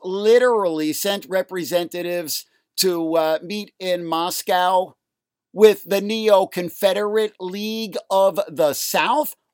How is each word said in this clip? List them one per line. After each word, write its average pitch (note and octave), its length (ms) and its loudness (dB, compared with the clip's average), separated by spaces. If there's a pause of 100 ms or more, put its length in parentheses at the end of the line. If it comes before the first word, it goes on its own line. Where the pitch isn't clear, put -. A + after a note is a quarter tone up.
literally G3 880 2
sent G3+ 340 -4
representatives F3 1200 -4 (320)
to, E3 400 0
uh, D#3 240 2
meet G3 360 -10
in F3+ 280 -4
Moscow F3+ 920 0 (580)
with G#3 320 6
the G3 160 -2
Neo-Confederate G#3 1400 0
League G#3 560 -6 (160)
of F#3+ 260 2 (120)
the C#3+ 240 2
South? - 640 -2 (160)